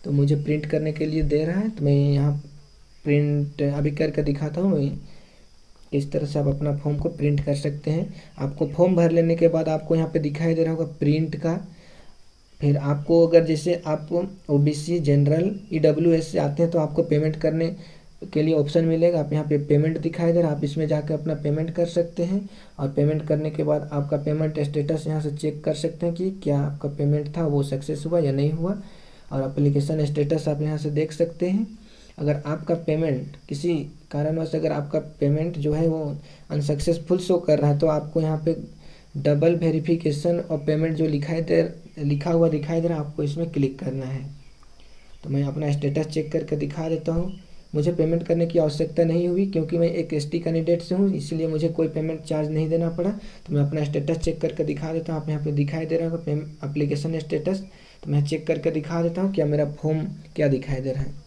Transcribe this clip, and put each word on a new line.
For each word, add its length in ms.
तो 80
मुझे 240
print 300
करने 260
के 140
लिए 180
दे 200
रहा 160
है, 100
तो 140
मैं 100
यहाँ 380
print 600
अभी 280
करके 320
दिखाता 360
हूँ 120
मैं 160
किस 200
तरह 140
से 120
आप 100
अपना 280
form 220
को 100
print 360
कर 120
सकते 340
हैं। 320
आपको 300
form 280
भर 140
लेने 260
के 120
बाद 200
आपको 280
यहाँ 160
पे 60
दिखाई 360
दे 100
रहा 80
होगा 120
print 380
का। 180
फिर 160
आपको 500
अगर 180
जैसे 300
आप 220
ओबीसी, 500
general, 500
ईडब्ल्यूएस 560
से 100
आते 240
हैं 100
तो 60
आपको 260
payment 320
करने 340
के 180
लिए 120
option 300
मिलेगा। 360
आप 120
यहाँ 120
पे 220
payment 340
दिखाई 320
दे 80
रहा 100
है, 60
आप 80
इसमें 240
जाके 260
अपना 220
payment 340
कर 180
सकते 360
हैं। 240
और 120
payment 380
करने 220
के 140
बाद 280
आपका 260
payment 420
status 460
यहाँ 140
से 160
check 280
कर 120
सकते 300
हैं 80
कि 160
क्या 180
आपका 300
payment 460
था 100
वो 180
success 420
हुआ 140
या 120
नहीं 200
हुआ। 240
और 120
application 640
status 420
आप 140
यहाँ 160
से 140
देख 200
सकते 360
हैं। 180
अगर 280
आपका 300
payment 580
किसी 260
कारणवश 440
अगर 180
आपका 260
payment 380
जो 140
है 160
वो 100
unsuccessful 680
show 200
कर 200
रहा 120
है 80
तो 80
आपको 340
यहाँ 240
पे 100
double 380
verification 840
और 180
payment 380
जो 100
लिखाई 340
दे, 220
लिखा 320
हुआ 180
दिखाई 320
दे 80
रहा 100
है 60
आपको 180
इसमें 280
click 280
करना 280
है। 180
तो 60
मैं 140
अपना 280
status 340
check 260
करके 240
दिखा 320
देता 240
हूँ। 200
मुझे 180
payment 300
करने 240
की 120
आवश्यकता 460
नहीं 240
हुई 200
क्योंकि 300
मैं 120
एक 240
एसटी 260
कैंडिडेट 420
से 120
हूँ, 180
इसलिए 360
मुझे 220
कोई 200
payment 320
charge 280
नहीं 180
देना 220
पड़ा। 200
तो 440
मैं 80
अपना 220
status 340
check 220
करके 240
दिखा 280
देता 200
हूँ। 100
आप 60
यहाँ 160
पे 80
दिखाई 340
दे 100
रहा 120
होगा 160
पेम-, 400
application 540
status, 440
तो 100
मैं 140
check 200
करके 240
दिखा 320
देता 200
हूँ 120
क्या 120
मेरा 280
form 300
क्या 120
दिखाई 320
दे 120
रहा 100
है। 240